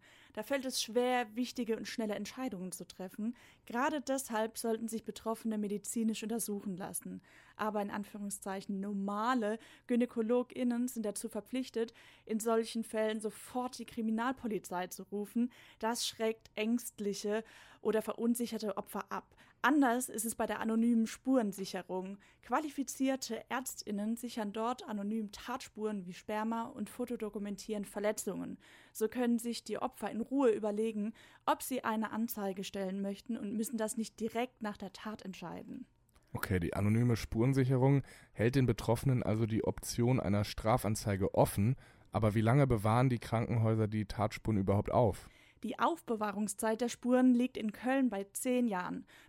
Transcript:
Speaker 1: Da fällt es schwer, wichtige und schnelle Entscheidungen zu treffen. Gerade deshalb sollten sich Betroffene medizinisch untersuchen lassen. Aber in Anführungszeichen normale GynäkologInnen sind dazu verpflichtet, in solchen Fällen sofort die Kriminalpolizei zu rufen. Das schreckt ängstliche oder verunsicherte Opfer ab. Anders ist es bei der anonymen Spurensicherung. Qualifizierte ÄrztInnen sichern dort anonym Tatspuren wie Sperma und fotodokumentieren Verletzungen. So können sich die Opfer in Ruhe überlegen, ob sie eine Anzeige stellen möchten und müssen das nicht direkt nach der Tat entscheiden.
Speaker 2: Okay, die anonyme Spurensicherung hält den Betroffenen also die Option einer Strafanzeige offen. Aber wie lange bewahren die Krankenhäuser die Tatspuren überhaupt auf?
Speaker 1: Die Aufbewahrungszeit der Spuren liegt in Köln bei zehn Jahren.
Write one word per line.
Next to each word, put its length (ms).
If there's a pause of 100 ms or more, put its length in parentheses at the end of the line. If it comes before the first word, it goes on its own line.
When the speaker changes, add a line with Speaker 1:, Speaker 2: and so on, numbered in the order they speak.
(340)
Speaker 1:
Da 100
fällt 220
es 160
schwer, 440 (100)
wichtige 420
und 100
schnelle 280
Entscheidungen 580
zu 120
treffen. 480 (320)
Gerade 360
deshalb 560
sollten 320
sich 160
Betroffene 520
medizinisch 640
untersuchen 540
lassen. 460 (340)
Aber 260
in 80
Anführungszeichen 920
normale 760 (300)
GynäkologInnen 1000
sind 160
dazu 240
verpflichtet, 640 (320)
in 160
solchen 420
Fällen 380
sofort 580
die 60
Kriminalpolizei 1040
zu 160
rufen. 460 (300)
Das 260
schreckt 500
ängstliche 880 (340)
oder 220
verunsicherte 760
Opfer 340
ab. 240 (300)
Anders 440
ist 160
es 120
bei 100
der 140
anonymen 480
Spurensicherung. 1120 (240)
Qualifizierte 1080
ÄrztInnen 640
sichern 380
dort 340
anonym 440
Tatspuren 760
wie 80
Sperma 520
und 260
fotodokumentieren 920
Verletzungen. 760 (340)
So 140
können 320
sich 240
die 160
Opfer 320
in 100
Ruhe 300
überlegen, 600 (360)
ob 160
sie 200
eine 280
Anzeige 520
stellen 380
möchten 340
und 220
müssen 200
das 200
nicht 220
direkt 420
nach 160
der 160
Tat 300
entscheiden. 640 (460)
Speaker 2:
Okay, 260
die 160
anonyme 400
Spurensicherung 880 (300)
hält 220
den 120
Betroffenen 560
also 240
die 160
Option 560
einer 240
Strafanzeige 880
offen. 420 (360)
Aber 240
wie 60
lange 260
bewahren 420
die 100
Krankenhäuser 680
die 180
Tatspuren 520
überhaupt 340
auf? 360 (360)
Speaker 1:
Die 160
Aufbewahrungszeit 1000
der 60
Spuren 460
liegt 240
in 140
Köln 400
bei 200
zehn 360
Jahren. 400 (220)